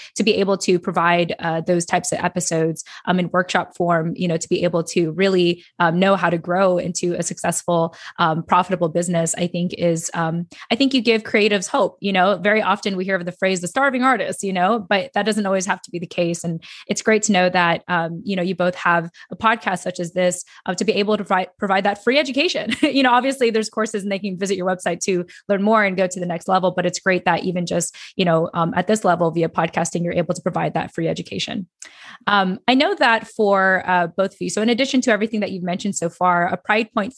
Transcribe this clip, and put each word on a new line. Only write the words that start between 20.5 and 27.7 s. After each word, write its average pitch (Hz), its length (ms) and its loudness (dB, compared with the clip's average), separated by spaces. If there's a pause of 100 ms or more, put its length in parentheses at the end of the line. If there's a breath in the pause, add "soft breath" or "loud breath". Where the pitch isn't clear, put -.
uh, 185 80 -2
to 202 100 -2
be 202 100 2
able 208 220 0
to 208 60 -2
provide, 185 260 0 (120)
provide 196 240 0
that 202 180 -2
free 254 160 2
education. 277 600 -2
<laughs> - 20 -14 (120)
You 277 80 2
know, 247 100 4
obviously 247 380 2
there's 220 200 -2
courses 220 320 -4
and 202 100 -4
they 196 80 -2
can 190 180 -6
visit 196 180 -2
your 180 100 -2
website 190 380 -2
to 175 220 0 (220 loud breath)
learn 202 140 2
more 214 200 4
and 190 140 0
go 185 100 2
to 180 140 -6
the 175 60 -4
next 170 220 -6
level, 185 220 2
but 180 160 0
it's 175 140 -4
great 185 240 2
that 170 180 2
even 180 240 -2
just, 170 280 -2 (220 loud breath)